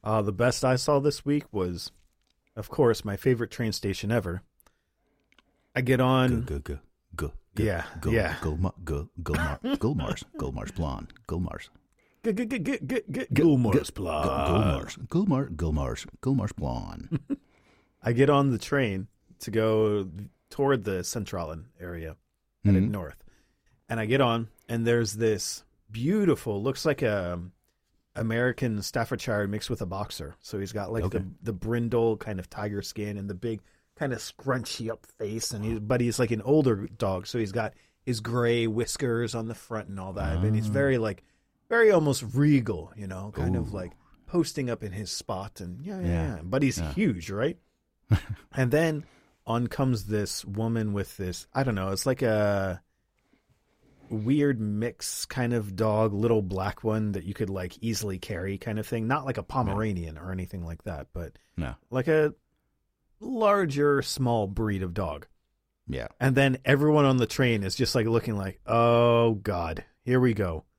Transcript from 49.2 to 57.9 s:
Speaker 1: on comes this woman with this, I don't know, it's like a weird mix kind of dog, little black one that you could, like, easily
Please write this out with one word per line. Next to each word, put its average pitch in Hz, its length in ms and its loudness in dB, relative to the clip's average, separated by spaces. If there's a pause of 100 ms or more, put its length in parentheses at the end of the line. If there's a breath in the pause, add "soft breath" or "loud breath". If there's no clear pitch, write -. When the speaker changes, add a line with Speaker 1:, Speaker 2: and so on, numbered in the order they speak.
Speaker 1:
on 117 200 0
comes 123 380 0
this 104 400 -2
woman 110 480 -2
with 98 240 -4
this, 92 380 -6
I 135 80 0
don't 120 120 0
know, 95 140 -2
it's 98 160 -4
like 131 160 0
a 101 600 2 (1300)
weird 131 500 2
mix 107 680 -4
kind 120 260 -2
of 101 220 -2
dog, 110 380 2
little 110 280 2
black 95 420 -4
one 107 280 0
that 95 140 -4
you 98 100 -6
could, 104 160 -2
like, 92 300 -6
easily 104 360 -4